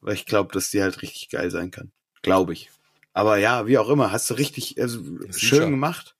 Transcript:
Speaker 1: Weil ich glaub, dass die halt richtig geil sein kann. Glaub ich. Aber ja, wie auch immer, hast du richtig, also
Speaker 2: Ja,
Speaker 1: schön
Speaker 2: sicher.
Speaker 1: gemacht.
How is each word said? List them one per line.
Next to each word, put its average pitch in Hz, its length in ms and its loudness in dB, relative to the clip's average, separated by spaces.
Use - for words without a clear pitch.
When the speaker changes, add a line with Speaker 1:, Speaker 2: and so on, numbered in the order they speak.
Speaker 1:
Weil 104 140 -4
ich - 120 -10
glaub, 101 260 0
dass 95 180 -4
die 101 120 0
halt 92 200 -2
richtig - 280 -14
geil 90 200 -4
sein 90 220 -6
kann. - 180 -16
Glaub 92 280 4
ich. - 200 -12
Aber 104 260 4
ja, 113 280 2
wie 127 120 6
auch 107 100 2
immer, 131 240 2
hast 117 180 -2
du 120 40 -4
richtig, - 460 -6
also 120 200 -4
Speaker 2:
Ja, - 320 -12
Speaker 1:
schön - 0 -
Speaker 2:
sicher. 151 380 4
Speaker 1:
gemacht. 143 500 -4